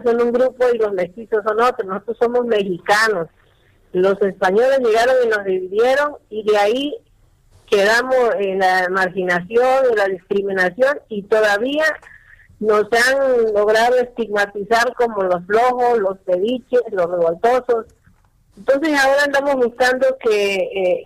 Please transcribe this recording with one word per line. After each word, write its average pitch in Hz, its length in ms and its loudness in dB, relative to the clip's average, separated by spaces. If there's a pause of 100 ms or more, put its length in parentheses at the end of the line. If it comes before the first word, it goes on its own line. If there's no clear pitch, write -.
son 233 180 2
un 240 100 0
grupo 247 400 0
y 226 60 -2
los 214 140 -2
mestizos 202 520 -4
son 214 160 -2
otro, 240 260 -2
nosotros 202 340 -8
somos 240 260 0
mexicanos. 202 840 -2 (640)
Los 196 300 0
españoles 202 580 0
llegaron 233 340 2 (100)
y 233 40 0
nos 208 160 -2
dividieron 226 720 0 (160)
y 214 180 -10
de 214 80 2
ahí 247 380 0 (720)
quedamos 233 720 2
en 190 220 -2
la 185 300 2
marginación, 190 1000 0
en 220 60 0
la 202 100 2
discriminación 196 920 -2 (100)
y 208 160 -8
todavía 220 600 0 (720)
nos 214 340 2
han 247 600 2
logrado 220 420 2
estigmatizar 220 1000 -2
como 226 280 -2
los 180 240 -2
flojos, 240 520 2
los 190 220 -4
pediches, 233 600 -2 (100)
los 180 200 -2
revoltosos. 220 760 0 (720)
Entonces 277 420 0
ahora 277 260 2
andamos 277 320 0
buscando 254 500 0 (140)
que, 208 340 0
eh, 180 520 -2